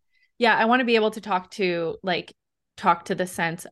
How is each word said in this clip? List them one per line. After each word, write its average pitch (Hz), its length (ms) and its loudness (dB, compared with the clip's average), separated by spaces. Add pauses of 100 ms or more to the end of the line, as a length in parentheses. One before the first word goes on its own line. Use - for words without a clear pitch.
(380)
yeah, 226 180 4
I 226 100 2
wanna 247 200 4
be 233 100 2
able 214 160 2
to 214 100 -12
talk 185 300 -4
to, 170 520 -2
like, 170 280 -4 (440)
talk 208 300 2
to 190 100 -4
the 180 100 -2
sense 170 460 -6